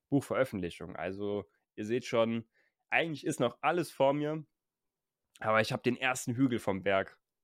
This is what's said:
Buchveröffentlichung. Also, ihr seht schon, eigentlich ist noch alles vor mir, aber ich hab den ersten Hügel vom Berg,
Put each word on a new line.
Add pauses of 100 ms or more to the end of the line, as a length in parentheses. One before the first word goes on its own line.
Buchveröffentlichung.
Also, (280)
ihr
seht
schon, (460)
eigentlich
ist
noch
alles
vor
mir, (960)
aber
ich
hab
den
ersten
Hügel
vom
Berg, (260)